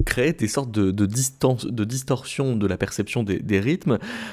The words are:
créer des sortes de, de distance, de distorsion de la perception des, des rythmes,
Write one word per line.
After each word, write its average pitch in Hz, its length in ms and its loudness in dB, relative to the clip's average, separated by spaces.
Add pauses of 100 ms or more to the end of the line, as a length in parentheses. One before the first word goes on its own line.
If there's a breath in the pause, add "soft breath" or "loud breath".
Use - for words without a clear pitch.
créer 143 280 2
des 113 160 0
sortes 131 240 -2
de, 101 180 4
de 101 160 2
distance, 127 600 0
de 113 180 -2
distorsion 131 720 -2
de 104 100 2
la 92 100 0
perception 101 460 -2
des, 101 160 0
des 98 220 2
rythmes, 127 380 2 (340 loud breath)